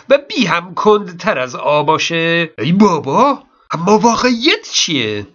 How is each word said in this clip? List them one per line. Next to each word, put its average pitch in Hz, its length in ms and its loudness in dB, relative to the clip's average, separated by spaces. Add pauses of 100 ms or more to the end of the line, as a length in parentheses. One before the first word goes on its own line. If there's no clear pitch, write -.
و 285 100 4 (100)
بی - 180 -2
هم 170 280 -4
کندتر 202 640 0
از 127 160 -6
آ 147 280 0
باشه. 165 760 0
ای 151 140 -2
بابا، 196 680 2 (280)
اما 180 280 2
واقعیت 240 760 0
چیه؟ 107 640 -2